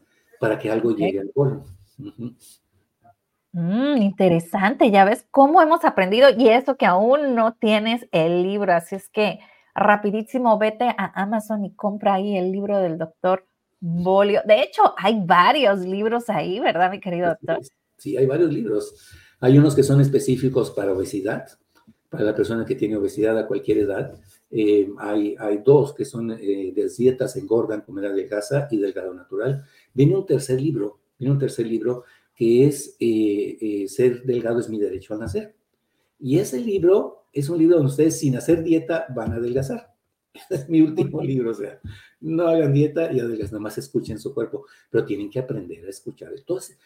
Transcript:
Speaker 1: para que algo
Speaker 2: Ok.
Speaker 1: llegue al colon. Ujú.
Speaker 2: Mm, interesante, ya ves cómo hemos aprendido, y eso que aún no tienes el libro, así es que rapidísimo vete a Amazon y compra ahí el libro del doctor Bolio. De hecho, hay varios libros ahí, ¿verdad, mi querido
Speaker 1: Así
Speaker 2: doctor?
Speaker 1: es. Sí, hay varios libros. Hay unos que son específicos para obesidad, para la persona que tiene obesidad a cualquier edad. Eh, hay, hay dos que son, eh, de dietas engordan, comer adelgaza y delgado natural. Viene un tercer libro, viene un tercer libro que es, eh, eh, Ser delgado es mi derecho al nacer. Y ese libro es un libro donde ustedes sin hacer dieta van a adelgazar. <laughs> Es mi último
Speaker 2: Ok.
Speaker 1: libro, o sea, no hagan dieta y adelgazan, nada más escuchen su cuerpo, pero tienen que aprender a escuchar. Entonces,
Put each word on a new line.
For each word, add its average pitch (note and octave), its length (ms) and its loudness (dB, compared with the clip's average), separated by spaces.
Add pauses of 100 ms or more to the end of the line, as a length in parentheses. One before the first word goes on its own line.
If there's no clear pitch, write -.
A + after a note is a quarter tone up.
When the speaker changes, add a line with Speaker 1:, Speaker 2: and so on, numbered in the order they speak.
(380)
Speaker 1:
para A2 200 0
que G#2+ 120 -6
algo A2 200 0
Speaker 2:
Ok. G#2+ 60 -2
Speaker 1:
llegue G2 240 -2
al G2 120 -10
colon. C3 320 -2 (340)
Ujú. A#2 360 -14 (1160)
Speaker 2:
Mm, A3 500 -2
interesante, G3 920 2
ya G3 120 8
ves G#3+ 260 0
cómo C#4+ 300 6
hemos D#4+ 240 4
aprendido, A3 520 4
y A#3 140 6
eso C4 260 2
que A3+ 100 2
aún B3 480 2
no A3+ 200 0
tienes A3 580 0
el F3 320 2
libro, G3 280 0
así E3+ 220 -2
es F#3+ 140 -12
que G#3+ 320 -2 (340)
rapidísimo G#3+ 840 0
vete G#3+ 260 -2 (120)
a F#3+ 240 -6
Amazon G#3+ 440 -4
y F3+ 100 -10
compra G3+ 400 -2
ahí G3 220 -2
el F#3 160 -2
libro G3+ 260 -2
del E3+ 200 -2
doctor F#3 480 -2 (340)
Bolio. F#3 640 2
De G#3+ 180 6
hecho, - 360 2
hay G#3 260 0
varios G3+ 560 4
libros G#3+ 500 -4
ahí, F3 300 -2
¿verdad, F#3 320 0
mi G3 80 -10
querido F3 280 -2
Speaker 1:
Así D#3+ 120 -2
Speaker 2:
doctor? E3 200 -4
Speaker 1:
es. - 120 -16 (240)
Sí, G2+ 200 -8
hay C3 100 4
varios D3+ 260 2
libros. G#2+ 420 -4 (460)
Hay C3 180 6
unos D3 160 6
que C#3 80 4
son C#3 180 4
específicos C3 680 0
para G2 220 -2
obesidad, G2 540 -4 (640)
para - 160 -6
la G#2+ 100 0
persona A2+ 300 -2
que G2 100 -4
tiene G#2+ 220 -4
obesidad G#2+ 420 0
a G#2+ 80 -2
cualquier G#2 320 -2
edad. G2+ 360 -4 (360)
Eh, G#2 480 2
hay, G#2 400 -4
hay G#2 200 -4
dos C3+ 360 4
que A2+ 100 -6
son, A2+ 260 -8
eh, G2 440 -4
de G2 220 -2
dietas B2+ 400 0
engordan, G#2+ 460 -2
comer G2 240 -10
adelgaza G#2 640 -4
y A2 80 -2
delgado F#2 360 -6
natural. G#2+ 500 -6 (280)
Viene D3+ 240 4
un F#3+ 100 -2
tercer C3 340 -2
libro, B2 400 -4 (180)
viene C3 140 -2
un C#3 60 0
tercer A#2+ 280 -4
libro A2+ 380 -4 (300)
que A#2 320 4
es, - 340 -4
eh, G#2+ 600 -2
eh, G2+ 280 -6
Ser B2 340 0
delgado A#2+ 380 -2
es - 100 -6
mi A2 80 -6
derecho F#2+ 340 -6
al D#3+ 80 -8
nacer. G#3+ 340 -8 (640)
Y C#3 200 0
ese G#3+ 220 -4
libro G3 720 0
es C#3 180 -4
un E3+ 80 -2
libro E3 180 6
donde C#3 140 2
ustedes D#3 280 0
sin C3 180 0
hacer E3 260 0
dieta D#3+ 520 -2
van A2+ 180 -6
a A#2 40 -6
adelgazar. C3 580 -6 (380)
<laughs> - 180 -20
Es E3 180 -6
mi D#3+ 120 4
último D#3 380 0
Speaker 2:
Ok. D3 80 -6
Speaker 1:
libro, B2 240 -2
o A2 40 -4
sea, G2+ 260 -12 (400)
no D#3+ 260 -2
hagan D#3+ 260 2
dieta D3 400 0
y B2 80 -2
adelgazan, G#2+ 340 -6
nada G#2 100 -10
más G#2 140 -12
escuchen A2 400 -6
su - 140 -10
cuerpo, A2+ 320 -8 (260)
pero A2+ 140 0
tienen G2+ 240 -8
que B2+ 120 -10
aprender F2 440 -10
a G2 60 -16
escuchar. - 460 -18
Entonces, - 500 -10